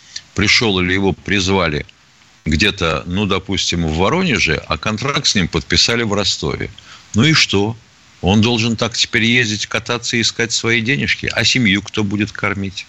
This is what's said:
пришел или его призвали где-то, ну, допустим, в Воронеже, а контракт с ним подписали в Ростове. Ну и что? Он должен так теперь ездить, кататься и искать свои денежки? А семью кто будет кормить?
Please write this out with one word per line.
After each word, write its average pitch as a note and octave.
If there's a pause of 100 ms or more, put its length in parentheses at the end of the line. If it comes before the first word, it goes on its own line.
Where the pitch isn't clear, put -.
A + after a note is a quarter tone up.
(340)
пришел G#2
или F#2
его F#2+
призвали F2+ (600)
где-то, D#2+
ну, F#2+
допустим, F#2
в D#2
Воронеже, A2 (120)
а E2
контракт B2+
с -
ним F2+
подписали F2
в G#2+
Ростове. - (420)
Ну G#2+
и D#3
что? G#2+ (440)
Он G2
должен A#2
так A#2
теперь -
ездить, A2+
кататься A#2
и A#2
искать A2+
свои A#2
денежки? C3
А A2+
семью G#2
кто G#2+
будет G2+
кормить? G2